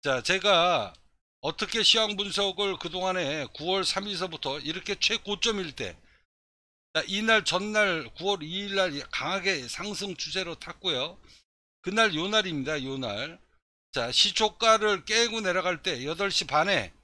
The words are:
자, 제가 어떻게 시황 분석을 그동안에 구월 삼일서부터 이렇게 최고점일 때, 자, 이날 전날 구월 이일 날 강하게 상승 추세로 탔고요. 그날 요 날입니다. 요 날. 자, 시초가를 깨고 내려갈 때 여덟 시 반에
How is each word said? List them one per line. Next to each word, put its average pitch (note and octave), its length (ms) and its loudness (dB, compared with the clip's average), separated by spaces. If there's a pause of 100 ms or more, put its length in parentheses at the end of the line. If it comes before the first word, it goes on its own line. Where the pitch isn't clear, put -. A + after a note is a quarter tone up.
자, C3 200 0
제가 F3 720 4 (460)
어떻게 G3+ 440 -2
시황 G#3+ 340 4
분석을 G3 600 -2
그동안에 E3+ 760 -2
구월 F#3 320 0
삼일서부터 E3+ 760 -4
이렇게 F3+ 360 -4
최고점일 G3+ 800 -2
때, F#2 180 -6 (960)
자, D#3 140 0
이날 G#3+ 380 4
전날 F#3 720 0
구월 F#3 280 -2
이일 G3 320 -6
날 F#3 160 2 (200)
강하게 E3+ 580 -2
상승 G3 480 -6
추세로 E3+ 380 -6
탔고요. E3 640 -4 (640)
그날 G#3 340 2
요 E3 120 -2
날입니다. D#3 560 0
요 C3+ 140 -6
날. C3 420 -6 (540)
자, B2 180 -2
시초가를 G#3+ 920 4
깨고 A3+ 340 2
내려갈 F3+ 420 0
때 D3 240 -4
여덟 E3+ 260 -2
시 - 140 0
반에 D3 460 2 (120)